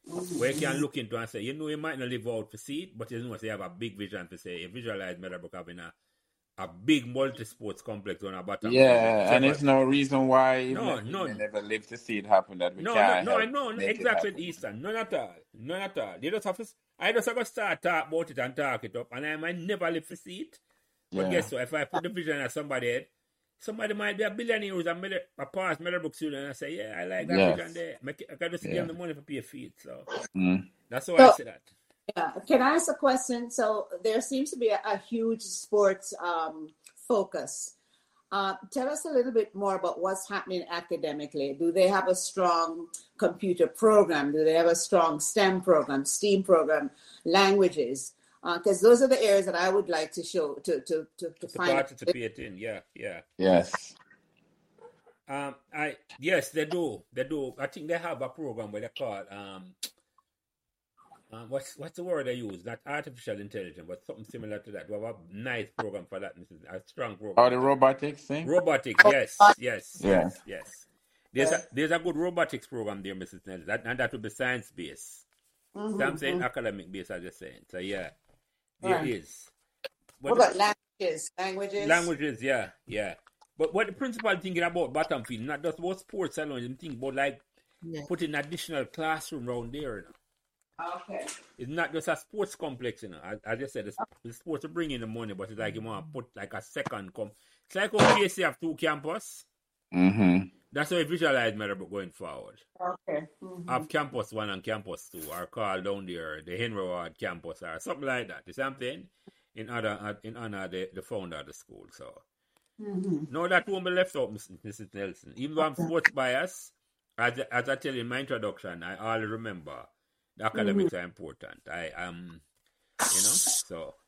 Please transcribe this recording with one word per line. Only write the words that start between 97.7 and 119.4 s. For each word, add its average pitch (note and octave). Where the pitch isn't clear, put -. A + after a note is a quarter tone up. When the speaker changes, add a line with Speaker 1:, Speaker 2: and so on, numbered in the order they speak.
Speaker 2:
like G3+
how G#3+
K G3+
C F#3
have D#3
two D#3+
campus. D#3
Speaker 3:
Mm-hmm. F#2
Speaker 2:
That's D3
how F3
I E3
visualize C#3+
Meadowbrook G2
going G2
forward. C#2
Speaker 1:
Okay. F3
Mm-hmm. F3+
Speaker 2:
Have D3+
campus C3+
one G#2+
and F#2
campus F#2+
two, E2+
or F2
call G2
down G2
there D#2+
the F2
Henry A2+
Ward F2
campus E2+
or D#2+
something D3
like B2
that. D#2+
You F2+
see C3+
what C3+
I'm C#3
saying? B2+
In A2
other, A2+
uh, G#2
in A2
honor G#2
of F2
the, F#2
the F#2
founder F#2
of C#2
the -
school. -
So -
Speaker 1:
Mm-hmm. F#3
Speaker 2:
no, E3
that F3+
won't F#3
be F3+
left F#3
out, A#2
Miss, -
Missus G#2
Nelson. G2
Even D3
though D#3+
I'm D#3
Speaker 1:
Okay. E3+
Speaker 2:
sports D#3+
bias, C3+
as, A#2+
as B2
I C3+
tell C3+
you A#2+
in A#2
my B2
introduction, G#2
I F#2+
always A2
remember F2+